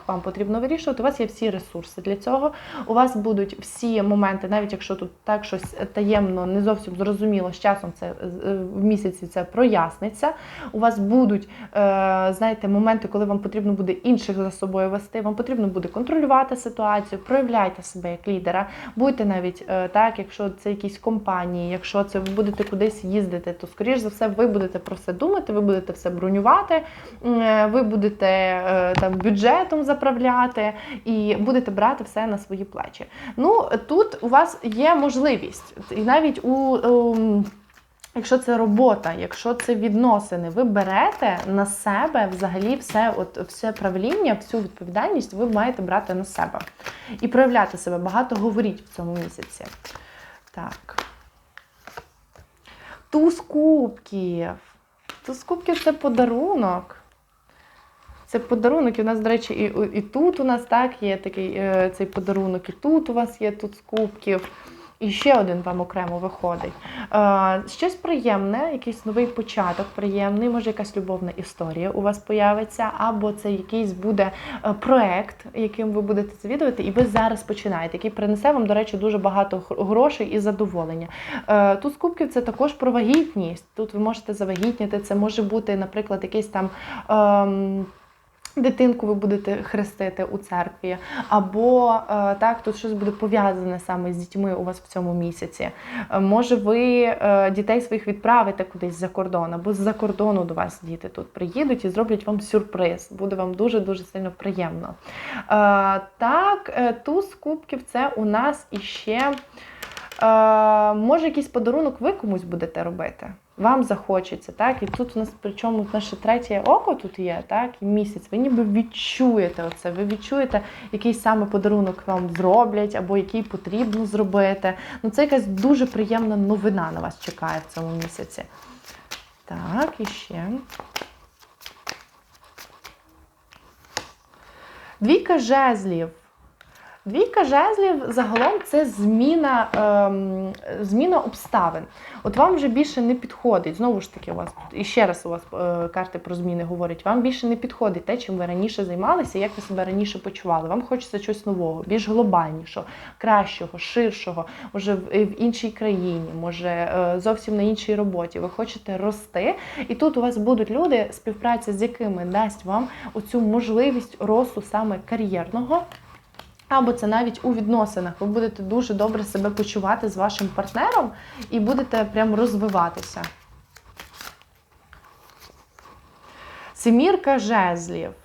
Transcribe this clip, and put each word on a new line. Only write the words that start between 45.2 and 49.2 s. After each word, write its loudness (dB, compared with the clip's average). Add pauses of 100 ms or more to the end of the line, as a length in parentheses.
ви 0
маєте 0
брати 0
на -2
себе. -4 (600)
І 0
проявляти 4
себе, -4
багато 0
говоріть 0
в -20
цьому -6